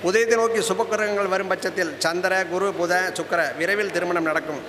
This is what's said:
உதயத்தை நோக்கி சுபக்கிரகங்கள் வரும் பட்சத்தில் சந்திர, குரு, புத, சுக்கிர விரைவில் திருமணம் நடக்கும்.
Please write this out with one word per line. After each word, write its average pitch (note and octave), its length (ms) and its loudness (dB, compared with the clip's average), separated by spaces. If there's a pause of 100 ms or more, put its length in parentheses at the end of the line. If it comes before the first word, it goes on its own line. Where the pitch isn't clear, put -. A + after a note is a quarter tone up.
உதயத்தை A3+ 340 4
நோக்கி A3+ 260 2
சுபக்கிரகங்கள் G#3 640 0
வரும் F#3+ 180 -2
பட்சத்தில் F3+ 400 -2 (120)
சந்திர, F3+ 280 2 (200)
குரு, F#3+ 160 0 (100)
புத, F3 160 0 (240)
சுக்கிர E3+ 220 0 (180)
விரைவில் F#3+ 380 0
திருமணம் F3 340 0
நடக்கும். D3+ 380 -2